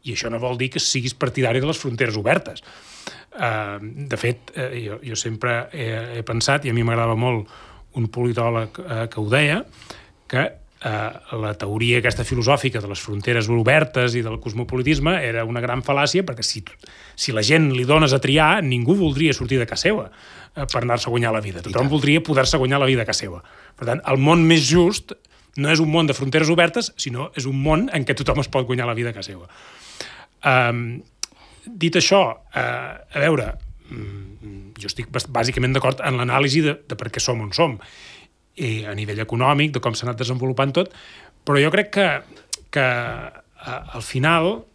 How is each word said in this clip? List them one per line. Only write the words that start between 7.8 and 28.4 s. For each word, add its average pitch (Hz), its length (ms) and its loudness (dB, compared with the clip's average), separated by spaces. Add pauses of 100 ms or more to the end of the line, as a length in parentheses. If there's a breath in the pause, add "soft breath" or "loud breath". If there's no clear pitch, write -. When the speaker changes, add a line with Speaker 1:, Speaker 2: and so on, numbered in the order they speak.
Speaker 1:
un 113 120 -2
politòleg, 117 760 -2
eh, 113 280 -6
que - 80 -8
ho 107 120 -2
deia, 151 300 4 (680 loud breath)
que, 127 160 0
eh, - 960 -6
la 107 160 -4
teoria 113 460 0
aquesta 120 260 0
filosòfica 123 540 2
de 104 100 -8
les 98 80 -8
fronteres 107 480 -2
obertes 123 680 2
i 123 100 -2
del 110 180 -6
cosmopolitisme 127 800 0
era 117 220 -2
una 120 180 -4
gran 123 200 -4
fal·làcia, 147 440 2
perquè 120 160 -8
si, - 200 -6 (520 loud breath)
si - 160 -4
la 110 120 0
gent 147 280 4
li 127 160 0
dones 151 260 6
a 135 60 4
triar, 156 420 4
ningú 127 380 2
voldria 151 340 2
sortir 131 260 0
de 113 100 -2
casa - 180 -2
seva, 185 220 0 (420 loud breath)
eh, 139 160 -8
per 120 160 -2
anar-se 120 240 0
a 120 80 0
guanyar 117 160 2
la 110 100 0
vida. 92 220 -10
Tothom 117 220 0
Speaker 2:
I - 20 2
tant. 135 80 2
Speaker 1:
voldria 147 320 4
poder-se 135 320 4
guanyar 135 240 2
la 135 80 4
vida 120 120 2
a 107 40 -4
casa - 160 -2
seva. 87 160 -10 (400 loud breath)
Per 117 80 -6
tant, 127 160 -2
el 135 160 2
món 160 240 6
més 160 240 6
just 175 460 2 (460 soft breath)
no 143 80 0
és 160 160 4
un 151 80 2
món 160 160 4
de - 80 0
fronteres 151 340 2
obertes, 220 460 2
sinó 123 300 -6 (100)
és 135 100 -6
un 135 140 -2
món 156 320 2
en 143 160 0
què 139 80 2
tothom - 240 0
es 135 80 -2